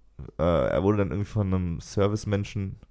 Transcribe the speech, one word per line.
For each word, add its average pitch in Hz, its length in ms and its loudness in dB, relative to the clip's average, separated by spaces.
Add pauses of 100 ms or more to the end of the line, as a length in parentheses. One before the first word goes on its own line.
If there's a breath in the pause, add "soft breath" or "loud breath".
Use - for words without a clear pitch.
(400)
äh, - 40 2
er 78 400 2
wurde 104 160 4
dann 98 120 2
irgendwie 101 180 -4
von 104 180 0
einem 90 320 0
Servicemenschen 101 960 -2 (160)